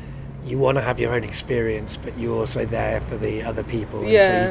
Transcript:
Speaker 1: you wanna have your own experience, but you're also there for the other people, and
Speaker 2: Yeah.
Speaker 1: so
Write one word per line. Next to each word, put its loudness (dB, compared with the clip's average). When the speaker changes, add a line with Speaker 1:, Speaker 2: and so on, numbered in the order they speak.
Speaker 1:
you -4
wanna 4
have 0
your 2
own 2
experience, -2
but -10
you're -2
also 0
there 0
for -6
the -2
other -4
people, -4
and -2
Speaker 2:
Yeah. 8
Speaker 1:
so 4